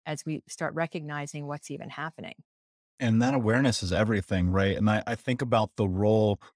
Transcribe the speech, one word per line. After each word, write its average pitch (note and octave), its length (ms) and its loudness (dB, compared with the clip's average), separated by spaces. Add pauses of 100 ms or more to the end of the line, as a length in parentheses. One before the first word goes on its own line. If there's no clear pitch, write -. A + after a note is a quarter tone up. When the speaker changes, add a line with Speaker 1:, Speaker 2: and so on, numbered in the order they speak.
Speaker 1:
as D#3 200 -8
we D#3 220 -4
start D#3 260 -6
recognizing D3+ 720 -6
what's C#3+ 240 -10
even - 200 -10
happening. - 460 -12 (640)
Speaker 2:
And A2+ 220 4
that B2+ 120 2
awareness A#2+ 500 2
is F2+ 80 -2
everything, F#2+ 580 2
right? G2 280 2
And G#2+ 120 2
I, G#2+ 160 2
I A#2+ 100 -4
think B2 260 -4
about A2+ 340 2
the G2+ 140 0
role G#2 500 2 (160)